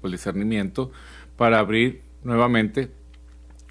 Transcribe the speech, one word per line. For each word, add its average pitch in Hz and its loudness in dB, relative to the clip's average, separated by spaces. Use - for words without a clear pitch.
o - -8
el 92 -6
discernimiento 101 -4
para 113 4
abrir 113 0
nuevamente 120 0